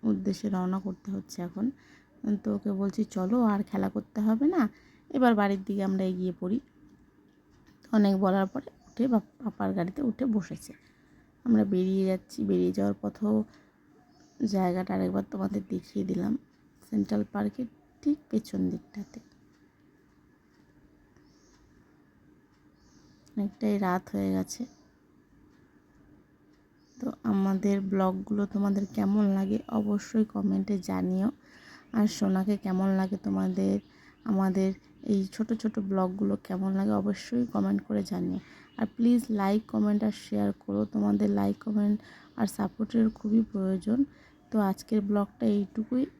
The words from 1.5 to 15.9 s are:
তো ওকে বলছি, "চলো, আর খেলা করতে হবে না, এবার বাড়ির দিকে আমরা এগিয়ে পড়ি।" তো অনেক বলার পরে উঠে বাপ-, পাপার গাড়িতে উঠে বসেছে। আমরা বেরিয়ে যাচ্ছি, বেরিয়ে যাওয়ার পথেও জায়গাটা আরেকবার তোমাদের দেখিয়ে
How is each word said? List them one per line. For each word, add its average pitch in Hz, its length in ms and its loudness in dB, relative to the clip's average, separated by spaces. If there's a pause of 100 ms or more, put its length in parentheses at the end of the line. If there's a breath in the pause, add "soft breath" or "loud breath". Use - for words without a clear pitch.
তো 214 100 0
ওকে 202 180 -4
বলছি, 196 320 -2
"চলো, 202 380 0
আর 208 200 2
খেলা 196 260 -2
করতে 208 320 -6
হবে 220 260 2
না, 320 220 4 (420 loud breath)
এবার 247 240 4
বাড়ির 202 280 2
দিকে 196 220 -2
আমরা 190 200 0
এগিয়ে 185 360 -2
পড়ি।" 196 200 -2 (1200)
তো - 100 -20
অনেক 202 240 6
বলার 190 300 4
পরে - 240 -10 (180)
উঠে 254 200 -2
বাপ-, 233 360 -2
পাপার 202 280 -4
গাড়িতে 190 300 -4
উঠে 254 240 -2
বসেছে। - 460 -4 (720 soft breath)
আমরা 220 200 6
বেরিয়ে 190 420 2
যাচ্ছি, 190 380 -4
বেরিয়ে 185 280 2
যাওয়ার 196 280 0
পথেও 214 440 0 (1000 soft breath)
জায়গাটা 185 500 0
আরেকবার 185 360 0
তোমাদের 196 380 -4
দেখিয়ে 190 360 -6